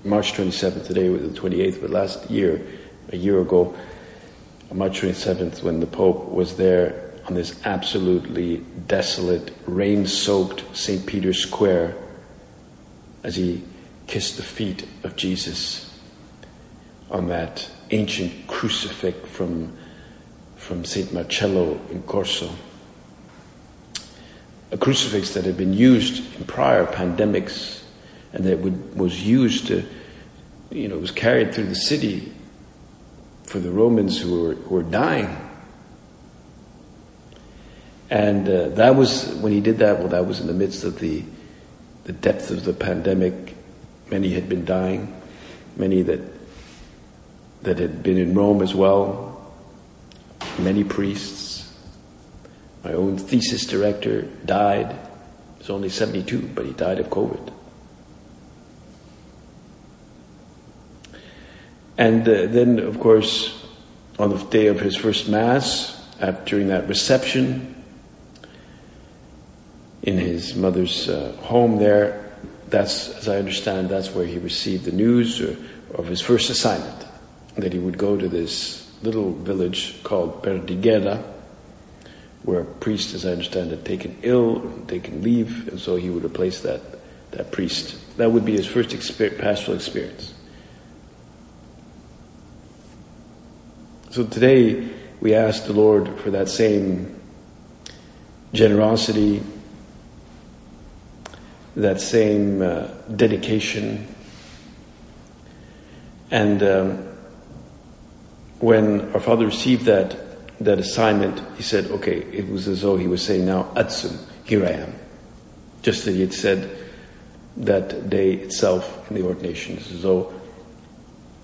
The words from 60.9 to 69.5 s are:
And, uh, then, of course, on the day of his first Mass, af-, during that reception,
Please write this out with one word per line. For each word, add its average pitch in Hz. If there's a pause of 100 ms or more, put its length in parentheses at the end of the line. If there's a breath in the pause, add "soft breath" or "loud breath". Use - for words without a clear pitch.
And, 113
uh, 104
then, 120
of 104
course, - (500)
on 104
the 101
day 107
of 98
his 98
first -
Mass, 117 (200)
af-, 95
during 101
that 92
reception, 131 (2250 loud breath)